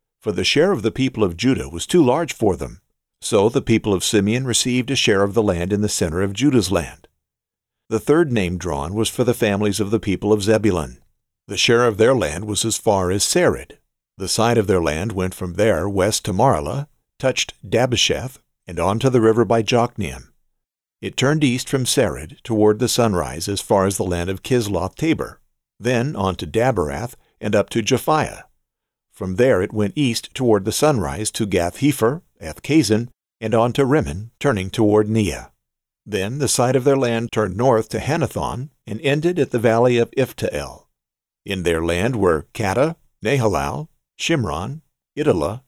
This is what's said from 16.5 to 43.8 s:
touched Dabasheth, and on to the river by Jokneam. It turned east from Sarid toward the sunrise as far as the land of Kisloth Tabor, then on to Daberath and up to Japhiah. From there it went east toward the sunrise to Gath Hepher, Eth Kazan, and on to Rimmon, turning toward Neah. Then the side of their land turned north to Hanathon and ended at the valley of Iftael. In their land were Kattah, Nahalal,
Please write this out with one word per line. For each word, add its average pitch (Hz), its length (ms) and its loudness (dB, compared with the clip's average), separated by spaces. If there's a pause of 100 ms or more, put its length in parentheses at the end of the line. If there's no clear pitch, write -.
touched - 360 -2 (140)
Dabasheth, 113 720 -2 (280)
and 82 120 -10
on 98 200 0
to 131 100 0
the 123 140 4
river 110 240 4
by 113 160 2
Jokneam. 110 680 -2 (720)
It 95 160 -10
turned 147 260 2
east 123 260 0
from 131 160 -2
Sarid 78 580 -2
toward 107 360 4
the 120 100 0
sunrise 85 600 -2
as 101 140 -4
far 98 240 2
as 98 100 -2
the 101 80 -4
land 87 240 -2
of 95 140 -8
Kisloth 101 540 -2
Tabor, 151 440 -4 (400)
then 123 340 -2
on 95 220 -2
to 90 100 -10
Daberath 98 680 -2 (260)
and 104 140 -2
up 101 160 2
to 117 120 0
Japhiah. 135 600 -2 (680)
From 92 260 -8
there 120 260 4
it 104 100 -4
went 104 240 -4
east 127 380 -4
toward 110 300 2
the 107 80 -2
sunrise 107 580 0
to 110 160 -4
Gath 87 320 -2
Hepher, 135 440 0 (180)
Eth 80 220 -14
Kazan, 120 480 2 (300)
and 113 140 -2
on 117 180 2
to 139 140 2
Rimmon, 110 520 -2
turning 101 300 0
toward 107 400 4
Neah. 107 440 -2 (520)
Then 104 340 -6
the 131 100 -2
side 131 280 0
of 127 80 0
their 139 120 4
land 117 360 -2
turned 98 240 -2
north 113 340 2
to 110 80 -6
Hanathon 123 720 -4 (160)
and 104 160 -10
ended 156 360 0
at 135 120 0
the 123 80 -2
valley 117 400 4
of 117 140 0
Iftael. 73 760 -6 (580)
In 95 180 -6
their 82 220 0
land 92 320 0
were 85 380 2
Kattah, 117 420 0 (280)
Nahalal, 127 640 -2 (300)